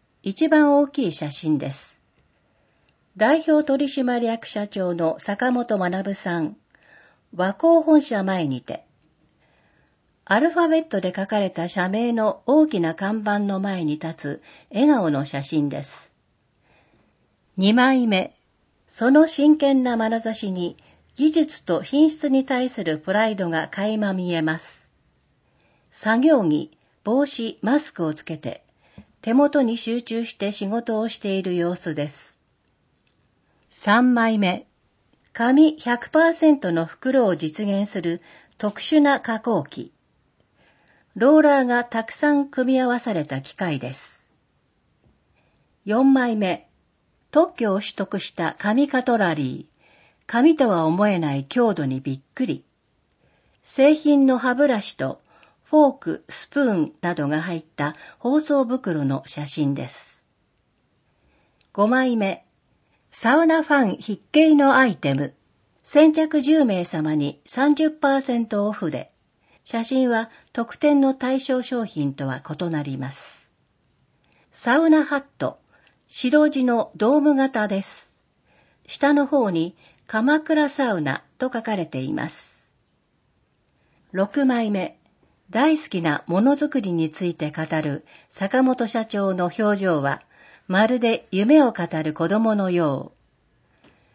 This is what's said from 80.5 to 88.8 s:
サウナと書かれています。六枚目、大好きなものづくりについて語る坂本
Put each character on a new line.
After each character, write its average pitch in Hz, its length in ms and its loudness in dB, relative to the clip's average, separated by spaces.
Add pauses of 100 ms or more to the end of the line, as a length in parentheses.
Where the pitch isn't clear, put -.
サ 262 260 -2
ウ 170 60 -2
ナ 139 220 -4 (160)
と 262 140 -4
書 226 100 -6
か 214 140 -4
れ 170 100 -4
て 139 140 -8
い 135 120 -6
ま - 160 -6
す。 - 400 -20 (1400)
六 202 340 -2
枚 233 280 0
目、 185 260 -4 (520)
大 285 260 2
好 302 120 -8
き 175 140 -4
な 151 240 -2
も 175 140 0
の 262 120 4
づ 294 160 -2
く 285 120 -4
り 190 120 -4
に 160 180 -2
つ 175 160 -8
い 170 80 -4
て 151 160 -6
語 156 140 -8 (180)
る 147 220 -6 (240)
坂 254 340 -2
本 254 240 0